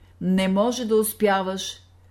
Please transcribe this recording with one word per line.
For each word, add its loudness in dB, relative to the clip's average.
Не 0
може 0
да 2
успяваш, -2